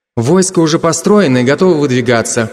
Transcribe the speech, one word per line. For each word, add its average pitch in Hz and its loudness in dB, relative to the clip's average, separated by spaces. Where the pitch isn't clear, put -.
«Войско 170 0
уже 160 0
построено 165 0
и 123 0
готово 160 2
выдвигаться», 120 -2